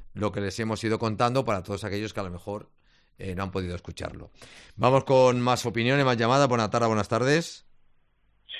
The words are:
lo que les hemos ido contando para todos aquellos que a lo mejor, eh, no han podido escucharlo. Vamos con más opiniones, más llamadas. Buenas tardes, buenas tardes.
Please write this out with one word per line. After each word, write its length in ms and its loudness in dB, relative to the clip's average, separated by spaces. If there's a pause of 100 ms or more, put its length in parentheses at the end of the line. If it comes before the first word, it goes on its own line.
(140)
lo 180 -2
que 80 -6
les 200 -6
hemos 240 -4
ido 140 0
contando 460 0
para 180 -2
todos 220 -8
aquellos 300 -6
que 60 -8
a 20 -4
lo 80 -8
mejor, 400 -12 (480)
eh, 160 -10
no 80 -6
han 80 -6
podido 260 -6
escucharlo. 540 -12 (460)
Vamos 280 4
con 360 6
más 260 0
opiniones, 380 2
más 120 2
llamadas. 320 4
Buenas 220 2
tardes, 180 2
buenas 200 0
tardes. 580 0 (920)